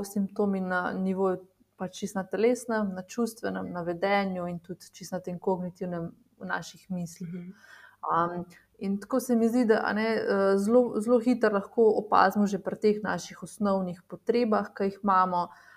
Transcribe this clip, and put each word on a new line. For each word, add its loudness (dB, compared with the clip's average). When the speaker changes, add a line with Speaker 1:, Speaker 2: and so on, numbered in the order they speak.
Speaker 1:
simptomi -2
na -2
nivoju 0
pač -10
čisto -6
na -4
telesnem, 0
na -8
čustvenem, -6
na -8
vedenju -2
in -6
tudi -16
čisto -12
na -6
tem -8
kognitivnem -4
v -16
naših -8
mislih. -8
Speaker 2:
Mhm. -12
Speaker 1:
Em, 0
in -2
tako -2
se 0
mi 4
zdi, 2
da, 4
a 0
ne, 0
eh, 2
zelo, 4
zelo 4
hitro 2
lahko 2
opazimo 4
že -2
pri -6
teh 2
naših -6
osnovnih -2
potrebah, 0
ki -4
jih -2
imamo. 2